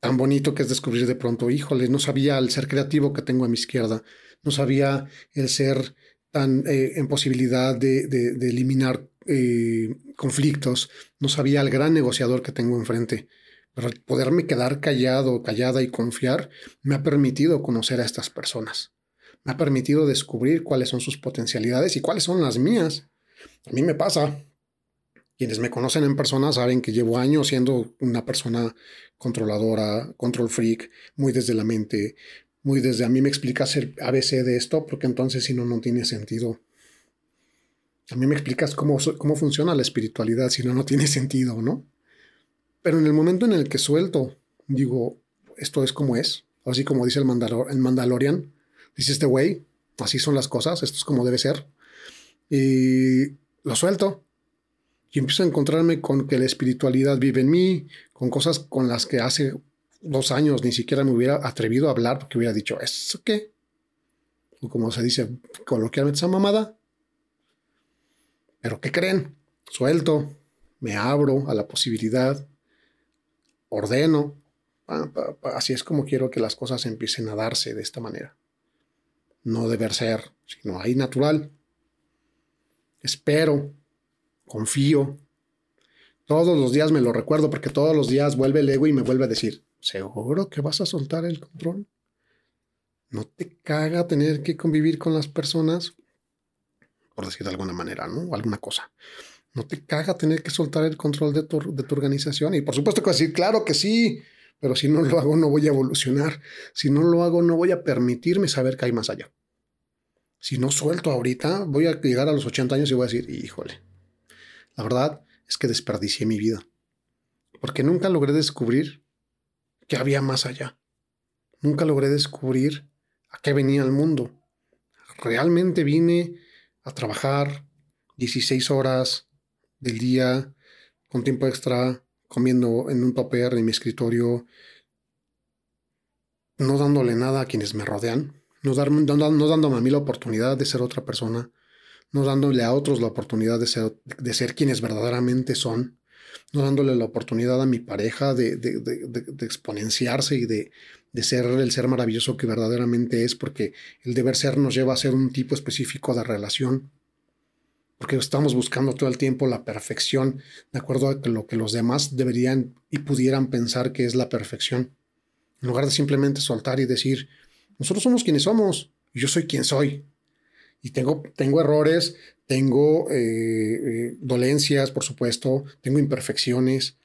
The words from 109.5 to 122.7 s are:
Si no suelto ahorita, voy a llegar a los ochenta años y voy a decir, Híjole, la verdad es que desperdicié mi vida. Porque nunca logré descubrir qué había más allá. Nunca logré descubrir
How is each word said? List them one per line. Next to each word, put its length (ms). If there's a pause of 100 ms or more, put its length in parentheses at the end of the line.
Si 200
no 120
suelto 400
ahorita, 540
voy 220
a 140
llegar 280
a 40
los 140
ochenta 280
años 160
y 40
voy 100
a 60
decir, 180
Híjole, 540 (920)
la 100
verdad 360 (260)
es 120
que 100
desperdicié 560
mi 140
vida. 280 (920)
Porque 220
nunca 260
logré 240
descubrir 720 (800)
qué 100
había 260
más 240
allá. 320 (800)
Nunca 240
logré 240
descubrir 800 (400)